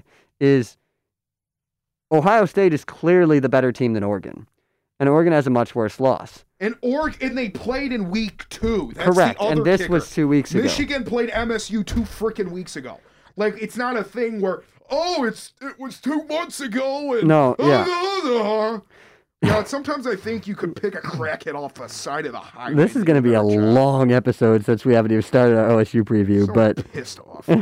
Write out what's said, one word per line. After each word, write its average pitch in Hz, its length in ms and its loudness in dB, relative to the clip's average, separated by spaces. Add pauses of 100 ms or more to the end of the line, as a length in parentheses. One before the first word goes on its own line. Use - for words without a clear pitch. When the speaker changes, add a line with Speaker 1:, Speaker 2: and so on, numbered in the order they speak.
(400)
Speaker 1:
is 139 360 2 (1400)
Ohio 190 340 4
State 190 260 2
is 143 120 -2
clearly 165 560 4
the 131 80 2
better 127 240 2
team 120 220 0
than 104 100 -2
Oregon, 101 420 -6 (540)
and 139 80 4
Oregon 165 240 4
has 143 160 2
a - 20 2
much 120 240 0
worse 110 240 -4
loss. 127 460 -2 (160)
Speaker 2:
And 220 200 -6
Oreg-, 285 400 -4
and 254 160 -4
they 247 120 -4
played 262 440 -6
in 202 180 -4
week 214 380 -6
two. - 460 -4
That's 175 180 2
Speaker 1:
Correct, 170 280 2
Speaker 2:
the 202 40 -2
other 208 120 0
Speaker 1:
and 151 100 0
this 185 140 4
Speaker 2:
kicker. 175 120 -4
Speaker 1:
was 160 180 0
two 151 180 0
weeks 143 240 2
ago. 190 100 2
Speaker 2:
Michigan 277 400 -2
played 233 280 -2
M 226 200 -4
S 220 180 -6
U 214 140 -2
two - 200 -4
frickin' 208 500 -6
weeks 180 240 -12
ago. 123 240 -14 (340)
Like, 208 260 -4
it's 220 160 -10
not 247 200 -4
a 202 80 -4
thing 226 360 -6
where, 185 220 -4 (260)
"Oh, 320 360 -2
it's, - 360 -8
it 269 200 -14
was 262 200 -14
two 302 260 -4
months 320 340 -8
ago," 269 580 -4
and 196 80 0
Speaker 1:
No, 151 320 4
Speaker 2:
"Oh, 147 100 0
Speaker 1:
yeah. 123 160 4
Speaker 2:
no, 370 400 -4
no, 240 200 -2
huh?" 214 360 -4 (640)
Yeah, 208 220 2
sometimes 285 420 -8
I 240 80 -4
think 220 320 -8
you 202 80 -8
could 170 220 -8
pick 196 180 -6
a - 60 -12
crackhead 156 560 -8
off 143 180 -12
the 120 140 -16
side - 380 -8
of 123 60 -10
the 113 60 -12
highway 120 360 -10
Speaker 1:
This 151 180 4
is 277 60 -4
Speaker 2:
and 196 80 -2
Speaker 1:
gonna 151 140 4
Speaker 2:
do 120 100 4
Speaker 1:
be 113 40 4
a 107 80 4
Speaker 2:
better 104 180 4
job. 110 140 4
Speaker 1:
long 135 380 4
episode 113 520 2
since 113 200 0
we 127 100 4
haven't 110 160 4
even 110 120 2
started 120 360 4
our 110 120 4
O 117 80 6
S 110 140 2
U 113 120 2
preview, 101 420 2
Speaker 2:
So 98 60 -2
Speaker 1:
but 113 400 2
Speaker 2:
pissed - 260 -12
off. - 300 -12 (140)